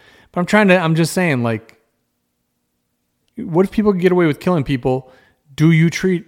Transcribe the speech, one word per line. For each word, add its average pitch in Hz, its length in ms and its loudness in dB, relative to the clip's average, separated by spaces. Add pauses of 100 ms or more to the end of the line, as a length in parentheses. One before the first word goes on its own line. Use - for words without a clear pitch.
(340)
But 175 80 -4
I'm 175 60 -2
trying 208 220 2
to, 185 100 6
I'm 165 160 0
just 160 180 0
saying, 160 300 -2
like, 113 380 -6 (1600)
what 175 280 -2
if 196 60 -6
people 208 220 0
get 180 200 0
away 180 140 2
with 147 140 -2
killing 175 240 -2
people? 131 460 -4 (440)
Do 156 160 2
you 165 200 4
treat 185 380 -4